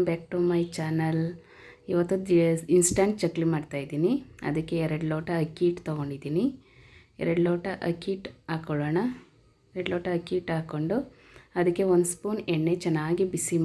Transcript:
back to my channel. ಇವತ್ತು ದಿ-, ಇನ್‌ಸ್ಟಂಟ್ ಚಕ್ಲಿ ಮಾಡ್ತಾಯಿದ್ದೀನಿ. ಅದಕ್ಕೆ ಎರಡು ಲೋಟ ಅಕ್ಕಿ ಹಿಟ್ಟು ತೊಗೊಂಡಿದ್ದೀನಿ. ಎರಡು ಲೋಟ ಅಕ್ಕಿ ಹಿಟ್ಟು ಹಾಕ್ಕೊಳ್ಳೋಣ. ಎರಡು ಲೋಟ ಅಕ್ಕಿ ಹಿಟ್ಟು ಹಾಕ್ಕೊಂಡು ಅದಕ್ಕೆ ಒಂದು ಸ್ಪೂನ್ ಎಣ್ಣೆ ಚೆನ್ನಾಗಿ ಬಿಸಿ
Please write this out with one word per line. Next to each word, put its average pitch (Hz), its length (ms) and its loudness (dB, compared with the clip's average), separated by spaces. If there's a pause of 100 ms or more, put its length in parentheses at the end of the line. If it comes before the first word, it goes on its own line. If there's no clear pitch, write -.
back 165 240 0
to 180 160 -2
my 175 140 4 (160)
channel. 160 400 0 (720)
ಇವತ್ತು 175 260 2 (100)
ದಿ-, 165 440 4
ಇನ್‌ಸ್ಟಂಟ್ 196 500 4
ಚಕ್ಲಿ 165 260 0
ಮಾಡ್ತಾಯಿದ್ದೀನಿ. 151 640 0 (300)
ಅದಕ್ಕೆ 156 360 -2
ಎರಡು 156 280 -2
ಲೋಟ 156 240 -4 (120)
ಅಕ್ಕಿ 160 240 -2
ಹಿಟ್ಟು 175 180 0
ತೊಗೊಂಡಿದ್ದೀನಿ. 147 600 -4 (760)
ಎರಡು 170 220 0
ಲೋಟ 175 260 2 (220)
ಅಕ್ಕಿ 170 220 -4
ಹಿಟ್ಟು 190 200 -8 (180)
ಹಾಕ್ಕೊಳ್ಳೋಣ. 156 480 -2 (760)
ಎರಡು 185 160 -4
ಲೋಟ 175 160 -2 (100)
ಅಕ್ಕಿ 175 180 -4
ಹಿಟ್ಟು 180 180 -2
ಹಾಕ್ಕೊಂಡು 160 440 -2 (580)
ಅದಕ್ಕೆ 175 280 2
ಒಂದು 180 300 6
ಸ್ಪೂನ್ 214 280 -6 (140)
ಎಣ್ಣೆ 160 200 2
ಚೆನ್ನಾಗಿ 170 500 0
ಬಿಸಿ 175 400 -2